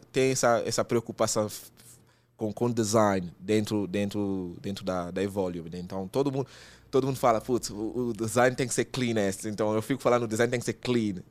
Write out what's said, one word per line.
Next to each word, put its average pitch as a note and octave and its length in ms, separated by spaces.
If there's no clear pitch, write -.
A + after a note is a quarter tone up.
tem C3 200
essa, A#2+ 340
essa A2+ 180
preocupação A2+ 640
f-, - 320
f-, - 220
com, G#2+ 160
com A#2+ 200
design G#2 680
dentro, G#2+ 460
dentro, G2 720
dentro G2 240
da, F2+ 280
da F#2 100
Evolume, F#2 480
né? F2 100
Então F#2+ 280
todo C3+ 240
mundo, C3 160
todo C3 160
mundo C3+ 120
fala, A#2 240
"Putz, - 280
o, A2+ 400
o A#2 40
design A#2+ 420
tem B2+ 120
que A2+ 60
ser A#2+ 120
cleanest." A2+ 600
Então G#2+ 300
eu A2+ 60
fico C3 200
falando, A#2+ 220
"O A2+ 40
design A#2 220
tem B2 100
que A2+ 60
ser A#2 80
clean", A2 420